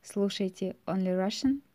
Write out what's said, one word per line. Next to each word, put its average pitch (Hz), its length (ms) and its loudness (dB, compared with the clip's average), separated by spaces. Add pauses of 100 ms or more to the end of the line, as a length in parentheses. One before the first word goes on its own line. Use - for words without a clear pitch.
слушайте 190 720 -2 (100)
Only 185 320 2
Russian 262 440 0 (140)